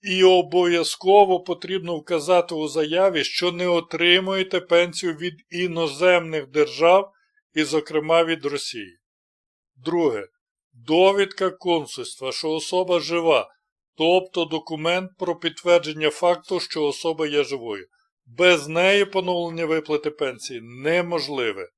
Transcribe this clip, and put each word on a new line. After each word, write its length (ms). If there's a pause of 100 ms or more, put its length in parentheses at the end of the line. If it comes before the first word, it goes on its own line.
І 220
обов'язково 1160
потрібно 560
вказати 580
у 140
заяві, 560
що 280
не 160
отримуєте 920
пенсію 540
від 200 (160)
іноземних 960
держав 680 (420)
і, 100
зокрема, 600
від 200
Росії. 540 (760)
Друге. 500 (460)
Довідка 760
консульства, 840
що 180
особа 500
жива, 480 (480)
тобто 480
документ 760
про 180
підтвердження 760
факту, 500
що 240
особа 420
є 180
живою. 420 (400)
Без 420
неї 360
поновлення 640
виплати 440
пенсії 520
неможливе. 1160